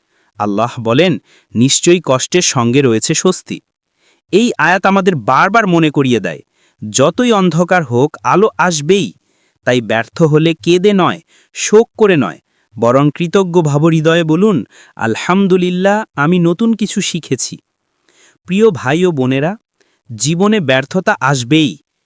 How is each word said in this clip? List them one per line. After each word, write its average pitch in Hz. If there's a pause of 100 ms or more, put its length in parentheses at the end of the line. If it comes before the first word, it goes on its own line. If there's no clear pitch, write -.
(380)
আল্লাহ 104
বলেন, 123 (360)
"নিশ্চয়ই 139
কষ্টের 139
সঙ্গে 123
রয়েছে 120
স্বস্তি।" - (720)
এই 226
আয়াত 180
আমাদের 196
বারবার 165
মনে 165
করিয়ে 127
দেয়, 82 (500)
যতই 170
অন্ধকার 180
হোক, 123
আলো 165 (100)
আসবেই। 160 (520)
তাই 127
ব্যর্থ 110
হলে 160
কেঁদে 180
নয়, 156 (320)
শোক -
করে 196
নয়, 98 (400)
বরং 131
কৃতজ্ঞ 175
ভাব 147
হৃদয়ে 165
বলুন, 165 (320)
"আলহামদুলিল্লাহ, 185 (100)
আমি 160
নতুন 175
কিছু 208
শিখেছি।" - (840)
প্রিয় 208
ভাই 147
ও 180
বোনেরা, 139 (580)
জীবনে 170
ব্যর্থতা 147
আসবেই, 131 (260)